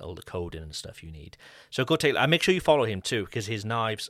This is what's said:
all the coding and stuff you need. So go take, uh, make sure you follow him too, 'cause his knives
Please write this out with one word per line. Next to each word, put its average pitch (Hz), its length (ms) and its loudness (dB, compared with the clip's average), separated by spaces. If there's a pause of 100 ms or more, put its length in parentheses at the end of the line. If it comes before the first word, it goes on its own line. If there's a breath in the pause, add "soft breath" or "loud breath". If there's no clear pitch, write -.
all 87 120 -10
the - 80 -16
coding 85 400 -8
and 78 120 -14
stuff - 300 -12
you 80 80 -14
need. 73 240 -18 (320 loud breath)
So - 160 0
go - 120 4
take, 143 200 4
uh, 113 100 4
make 160 160 4
sure 185 120 4
you 180 80 0
follow 147 220 6
him 104 180 -4
too, 107 240 -2
'cause 110 220 -6
his 107 180 -4
knives 110 440 -2